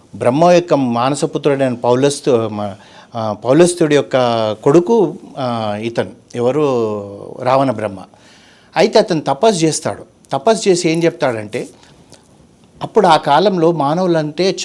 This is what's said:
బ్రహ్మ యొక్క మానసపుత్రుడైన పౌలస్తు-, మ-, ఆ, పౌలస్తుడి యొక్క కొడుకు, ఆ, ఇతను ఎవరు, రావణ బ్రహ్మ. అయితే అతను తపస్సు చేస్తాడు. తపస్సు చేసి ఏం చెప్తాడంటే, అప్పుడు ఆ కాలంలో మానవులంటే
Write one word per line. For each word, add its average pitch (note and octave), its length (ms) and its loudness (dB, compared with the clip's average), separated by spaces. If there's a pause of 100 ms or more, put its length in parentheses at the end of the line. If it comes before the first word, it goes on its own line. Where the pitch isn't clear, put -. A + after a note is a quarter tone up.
(180)
బ్రహ్మ C3 320 2
యొక్క F3 240 4
మానసపుత్రుడైన C#3 1000 0
పౌలస్తు-, B2 760 0
మ-, G#2 240 -8 (440)
ఆ, A2 180 -4
పౌలస్తుడి D3 640 2
యొక్క C3+ 220 0 (460)
కొడుకు, E3+ 520 2 (220)
ఆ, A#2 440 -4
ఇతను A#2 280 -4 (260)
ఎవరు, B2+ 300 0 (760)
రావణ C3 300 2
బ్రహ్మ. G#2 280 -6 (800)
అయితే A3 220 4
అతను F3 220 0
తపస్సు E3+ 380 0
చేస్తాడు. D3 440 -4 (280)
తపస్సు G#3 380 0
చేసి F3 200 2
ఏం E3 140 -2
చెప్తాడంటే, B2 640 -4 (1160)
అప్పుడు G3 240 2
ఆ D#3 100 6
కాలంలో E3+ 540 2
మానవులంటే E3 920 -2